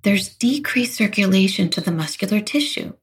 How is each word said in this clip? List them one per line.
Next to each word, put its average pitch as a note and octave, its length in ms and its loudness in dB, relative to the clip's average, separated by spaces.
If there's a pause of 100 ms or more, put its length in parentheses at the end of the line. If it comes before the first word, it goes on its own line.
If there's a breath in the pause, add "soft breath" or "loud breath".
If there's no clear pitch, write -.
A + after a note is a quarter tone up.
there's G3+ 260 2
decreased B3 640 -2
circulation F#3+ 760 2
to F3+ 100 -4
the F3 120 -2
muscular F#3+ 480 -2
tissue. - 520 -4 (100)